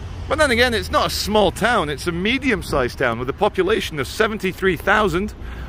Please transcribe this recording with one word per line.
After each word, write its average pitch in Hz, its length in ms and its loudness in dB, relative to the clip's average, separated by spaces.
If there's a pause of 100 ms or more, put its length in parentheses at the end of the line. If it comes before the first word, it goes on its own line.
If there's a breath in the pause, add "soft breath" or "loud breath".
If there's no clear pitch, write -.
(280 loud breath)
But 277 100 0
then 285 140 4
again, 240 200 4
it's 185 200 -2
not 214 160 2
a - 20 -4
small 202 400 2
town, 190 380 0
it's 147 180 -6
a 175 60 0
medium-sized 180 840 0
town 117 220 0
with 127 100 -4
a 139 40 -2
population 190 680 0
of 127 80 -4
seventy-three 190 720 0
thousand, 202 580 0 (340 loud breath)